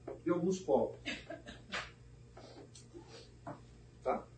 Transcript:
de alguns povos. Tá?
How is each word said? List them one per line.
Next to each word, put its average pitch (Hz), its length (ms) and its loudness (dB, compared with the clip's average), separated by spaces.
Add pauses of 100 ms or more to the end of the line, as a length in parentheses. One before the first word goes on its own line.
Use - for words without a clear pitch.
(220)
de 160 80 4
alguns 175 280 6
povos. - 420 6 (3000)
Tá? 123 240 2 (120)